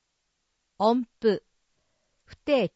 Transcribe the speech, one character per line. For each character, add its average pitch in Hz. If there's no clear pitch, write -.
音 233
符。 208
不 -
定 254